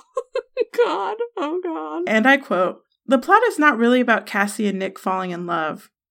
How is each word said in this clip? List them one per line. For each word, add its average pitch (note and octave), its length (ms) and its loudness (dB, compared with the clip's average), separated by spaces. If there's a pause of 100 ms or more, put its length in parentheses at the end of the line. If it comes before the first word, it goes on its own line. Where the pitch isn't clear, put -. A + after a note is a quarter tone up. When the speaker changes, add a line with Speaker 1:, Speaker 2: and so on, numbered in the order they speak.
(260)
Speaker 1:
<laughs> - 500 -6
God. G4+ 420 0 (200)
Oh, E4 260 -4
God. D#4+ 440 -6
Speaker 2:
And A3 200 2
I C#4 100 6
quote, F#3 440 -2 (240)
"The C4+ 140 2
plot G4 280 4
is G4 120 -4
not D4 180 4
really A#3+ 220 4
about A#3+ 260 2
Cassie G#3 420 -2
and F#3+ 120 -2
Nick F#3+ 180 -6
falling F#3 340 -4
in F3 140 -8
love. E3 440 -6 (220)